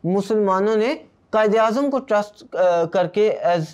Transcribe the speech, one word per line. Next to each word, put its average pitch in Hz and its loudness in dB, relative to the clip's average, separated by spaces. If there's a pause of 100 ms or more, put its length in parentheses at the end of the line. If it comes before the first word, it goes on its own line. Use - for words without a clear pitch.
मुसलमानों 196 0
ने 240 0 (380)
कायदे 214 2
आज़म 226 0
को 269 -2
ट्रस्ट, 208 -4
अ, 170 2
करके 185 0 (220)
as 160 -2 (100)